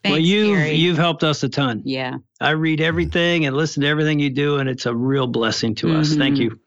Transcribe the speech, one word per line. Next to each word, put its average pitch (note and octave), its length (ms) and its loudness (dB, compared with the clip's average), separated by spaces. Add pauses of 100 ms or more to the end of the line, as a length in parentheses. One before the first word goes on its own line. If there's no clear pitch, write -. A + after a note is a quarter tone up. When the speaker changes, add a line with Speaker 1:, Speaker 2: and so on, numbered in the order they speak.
Speaker 1:
Thanks, - 100 0
Speaker 2:
Well, D3+ 60 2
you've, G3+ 380 2
Speaker 1:
Gary. D#3 160 0
Speaker 2:
you've E3 240 2
helped E3 260 0
us D3+ 200 0
a C3 60 -2
ton. A#2+ 360 -2
Speaker 1:
Yeah. C3 320 -6 (220)
Speaker 2:
I C#3 120 0
read D#3 300 0
everything E3+ 640 0
and C3+ 100 -2
listen D3+ 280 -2
to C#3+ 40 2
everything D3+ 300 2
you C#3+ 140 0
do, C#3+ 260 0
and C3+ 100 -2
it's B2+ 200 -4
a A#2 80 -2
real C3 320 0
blessing A2+ 480 -2
to D#3+ 200 0
us. D3+ 200 2
Thank C#3+ 220 2
Speaker 1:
Mm-hmm. B2+ 40 2
Speaker 2:
you. A2 260 -2